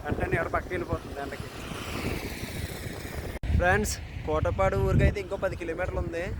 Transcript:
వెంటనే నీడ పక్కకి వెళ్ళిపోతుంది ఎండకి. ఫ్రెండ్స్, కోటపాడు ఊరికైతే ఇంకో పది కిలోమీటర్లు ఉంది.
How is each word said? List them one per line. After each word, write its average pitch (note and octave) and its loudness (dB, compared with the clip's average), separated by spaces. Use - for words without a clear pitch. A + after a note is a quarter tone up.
వెంటనే D#3+ 0
నీడ E3 2
పక్కకి E3+ -2
వెళ్ళిపోతుంది E3+ -4
ఎండకి. C#3 -8
ఫ్రెండ్స్, G3 6
కోటపాడు F3 4
ఊరికైతే G3 6
ఇంకో F#3 -4
పది F3+ -2
కిలోమీటర్లు F3+ -2
ఉంది. E3+ -2